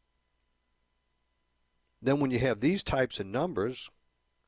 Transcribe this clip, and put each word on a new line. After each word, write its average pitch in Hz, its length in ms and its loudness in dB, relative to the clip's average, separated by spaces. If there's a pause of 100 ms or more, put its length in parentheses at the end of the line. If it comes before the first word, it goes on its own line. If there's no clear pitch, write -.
(2000)
Then 139 180 2
when 139 100 2
you 123 100 2
have 120 200 2
these 175 240 2
types 131 380 0
of 98 40 -6
numbers 123 640 -4 (580)